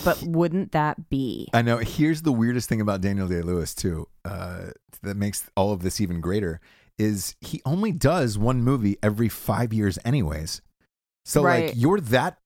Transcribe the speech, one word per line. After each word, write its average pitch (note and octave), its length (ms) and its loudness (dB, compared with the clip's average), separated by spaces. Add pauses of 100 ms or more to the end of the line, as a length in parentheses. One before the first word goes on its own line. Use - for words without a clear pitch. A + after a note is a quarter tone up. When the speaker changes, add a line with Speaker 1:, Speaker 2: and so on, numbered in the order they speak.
Speaker 1:
But E3+ 200 2
wouldn't E3+ 480 0
that D3+ 360 0
be? C3+ 460 -2
Speaker 2:
I A#2 80 6
know. A#2 160 4
Here's D3+ 440 2
the D#3 100 4
weirdest A#2+ 360 2
thing A2+ 120 2
about G2+ 220 0
Daniel G2 260 0
Day-Lewis, E2+ 460 -2
too, E2 340 -4 (160)
uh, F2+ 460 -10 (320)
that G2 140 -6
makes G2+ 400 -4
all G2+ 160 2
of F#2+ 100 -2
this F#2 180 -2
even F2 200 -2
greater, F2 400 -2 (380)
is G#2+ 420 0
he - 240 -10
only F#3+ 280 0
does C3+ 440 -2
one A#2+ 260 2
movie A#2 380 0
every G#2+ 300 0
five A2 420 -2
years G#2 320 0
anyways. D#2+ 560 -2 (640)
So, - 180 2
like, C3+ 260 4
Speaker 1:
Right. - 80 -6
Speaker 2:
you're D#3+ 240 4
that B2+ 460 2